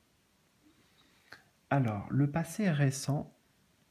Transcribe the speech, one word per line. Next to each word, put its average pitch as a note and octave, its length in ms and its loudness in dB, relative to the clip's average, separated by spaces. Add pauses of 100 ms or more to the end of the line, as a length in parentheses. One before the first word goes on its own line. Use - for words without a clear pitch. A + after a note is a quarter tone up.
(1700)
Alors, A2+ 420 0
le C#3 200 2
passé E3 400 -2
récent, C#3+ 680 0 (540)